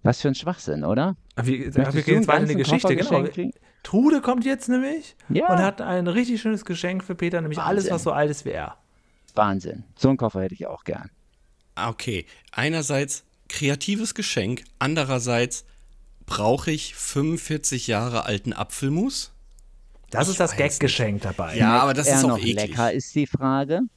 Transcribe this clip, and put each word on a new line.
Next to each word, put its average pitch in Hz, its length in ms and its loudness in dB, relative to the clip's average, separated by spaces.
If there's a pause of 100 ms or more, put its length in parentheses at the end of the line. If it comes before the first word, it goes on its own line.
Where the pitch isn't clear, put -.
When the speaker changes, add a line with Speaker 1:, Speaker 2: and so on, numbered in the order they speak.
Speaker 1:
Was 120 180 2
für 147 80 0
ein 135 60 0
Schwachsinn, 76 480 -6
oder? 127 320 0 (200)
Speaker 2:
Ah, 117 100 -4
wir, 131 120 0
Speaker 1:
Möchtest 135 200 -4
Speaker 2:
wir 131 80 2
Speaker 1:
du 139 60 -2
Speaker 2:
gehen 143 60 0
jetzt 151 100 0
Speaker 1:
einen 196 200 6
Speaker 2:
weiter 151 100 6
in - 60 4
eine 151 100 0
Speaker 1:
ganzen - 40 2
Speaker 2:
Geschichte, 170 380 2
genau. 185 140 0
Speaker 1:
Koffergeschenk 143 240 2 (200)
kriegen? - 100 -20 (200)
Speaker 2:
Trude 277 380 4
kommt 247 240 0
jetzt 269 240 -2
nämlich 277 460 -2 (140)
Speaker 1:
Ja. 339 220 2
Speaker 2:
und 175 80 4
hat 196 220 0
ein 180 260 -2
richtig 233 340 0
schönes 220 240 -2
Geschenk 180 380 -4
für 185 120 -8
Peter, 175 260 -2
nämlich 151 180 -4
alles, 190 260 0
Speaker 1:
Wahnsinn. 190 100 0
Speaker 2:
was 165 80 -4
so 160 80 0
alt 147 180 2
ist - 160 -6
wie - 60 -4
er. 76 240 -8 (580)
Speaker 1:
Wahnsinn. 98 500 -2 (140)
So 131 120 4
einen 135 80 2
Koffer 107 260 -2
hätte 92 100 -4
ich - 140 -10
auch - 160 -12
gern. - 260 -8 (680)
Speaker 3:
Ah, 110 140 -2
okay. 107 360 -6 (260)
Einerseits 143 720 -2 (260)
kreatives 175 640 -2
Geschenk, 120 500 -2 (160)
andererseits 127 880 0 (600)
brauche 117 460 0
ich - 240 -6
fünfundvierzig 151 920 -2
Jahre 117 380 0
alten 107 280 -2
Apfelmus? 156 760 -2 (800)
Speaker 2:
Das 131 160 2
Speaker 3:
Ich 190 60 0
Speaker 2:
ist 185 60 -4
das 175 120 4
Speaker 3:
weiß - 80 -6
nicht. 147 100 2 (100)
Speaker 2:
Gaggeschenk 110 420 0
dabei. 90 360 -6
Speaker 3:
Ja, 110 120 6
Speaker 1:
Schmeckt 123 140 6
Speaker 3:
aber 139 100 2
das 143 140 2
Speaker 1:
er 139 100 6
Speaker 3:
ist 135 80 6
auch 131 40 4
Speaker 1:
noch 117 80 2
Speaker 3:
eklig. 113 180 0
Speaker 1:
lecker, 107 360 0
ist - 240 -4
die 151 120 2
Frage. 139 520 0 (180)